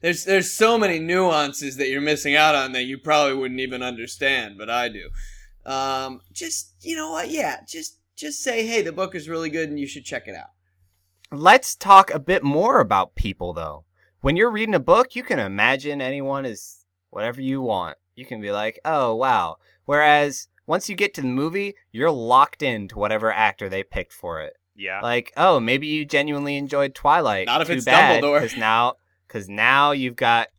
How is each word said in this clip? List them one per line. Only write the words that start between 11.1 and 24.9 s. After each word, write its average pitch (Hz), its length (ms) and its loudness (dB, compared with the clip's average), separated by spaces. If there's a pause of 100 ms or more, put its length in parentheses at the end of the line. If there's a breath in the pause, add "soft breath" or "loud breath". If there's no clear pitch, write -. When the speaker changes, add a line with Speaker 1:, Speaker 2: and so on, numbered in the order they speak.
Speaker 2:
Let's 180 440 4
talk 196 380 8
a 156 60 -2
bit 165 240 0
more 170 380 2
about 98 340 0
people, 90 400 -4
though. 78 300 -10 (360)
When 139 160 0
you're 226 140 4
reading 214 240 -2
a 156 60 4
book, 202 360 4
you 240 60 -10
can 196 160 -2
imagine 127 640 0
anyone 135 420 -4
as - 400 -14 (260)
whatever 120 300 -6
you 135 220 -2
want. 92 340 -4 (180)
You 123 120 -18
can 117 140 -10
be 101 120 -6
like, 107 320 -4
"Oh, 139 300 0
wow." 113 420 0 (280)
Whereas, 147 640 2 (180)
once 185 220 -2
you 202 80 -8
get 202 180 -2
to 156 80 -8
the 135 60 -4
movie, 165 460 -4 (160 soft breath)
you're 135 200 0
locked 127 520 2
into 110 360 -4
whatever 107 340 0
actor 101 360 0
they 95 140 -4
picked - 300 -10
for 85 280 -10
it. 73 140 -12 (220)
Speaker 3:
Yeah. 98 240 -8